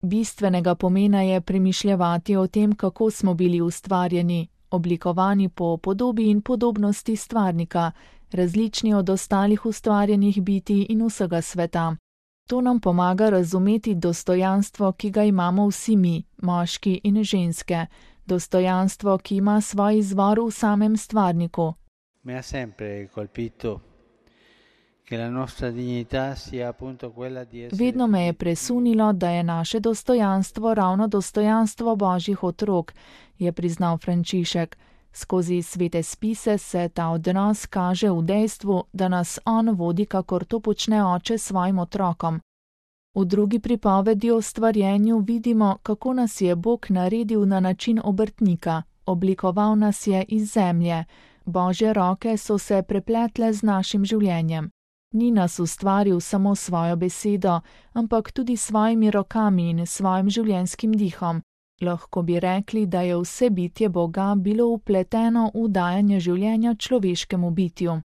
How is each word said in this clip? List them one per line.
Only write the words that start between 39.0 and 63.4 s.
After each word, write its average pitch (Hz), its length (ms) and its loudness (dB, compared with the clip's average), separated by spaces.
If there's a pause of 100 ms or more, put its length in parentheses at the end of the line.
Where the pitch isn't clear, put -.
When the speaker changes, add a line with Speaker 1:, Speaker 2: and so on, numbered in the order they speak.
Speaker 1:
nas 180 380 -2
on 226 300 2
vodi, 175 300 0
kakor 185 400 -2
to 233 140 -4
počne 214 460 0
oče 180 320 0
svojim 190 420 -2
otrokom. 175 600 -2 (760)
V 196 100 2
drugi 208 340 2
pripovedi 214 720 2
o 226 100 4
stvarjenju 214 800 2
vidimo, 220 640 2
kako 240 300 -2
nas 247 280 -2
je 175 140 2
Bog 220 340 0
naredil 208 560 2
na 190 140 2
način 185 440 0
obrtnika, 190 800 0 (220)
oblikoval 190 720 0
nas 208 320 0
je 190 160 2
iz 214 300 -4
zemlje. 170 520 0 (400)
Božje 185 480 0
roke 202 440 0
so 208 200 -2
se 196 260 0
prepletle 226 680 0
z 208 100 -4
našim 202 420 2
življenjem. 170 680 0 (420)
Ni 233 180 2
nas 180 280 2
ustvaril 196 600 2
samo 196 360 0
s - 40 -8
svojo 170 360 -2
besedo, 180 640 0 (340)
ampak 226 380 -2
tudi 240 260 -2
s - 80 -6
svojimi 214 460 2
rokami 196 580 2
in 165 100 -2
s 170 100 -4
svojim 190 400 0
življenjskim 214 640 0
dihom. 175 480 -2 (400)
Lahko 175 400 -4
bi 170 180 0
rekli, 196 460 -2
da 180 160 -2
je 175 160 0
vse 208 320 0